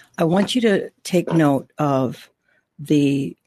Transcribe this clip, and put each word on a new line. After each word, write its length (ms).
I 60
want 320
you 60
to 280
take 280
note 460
of 540
the, 680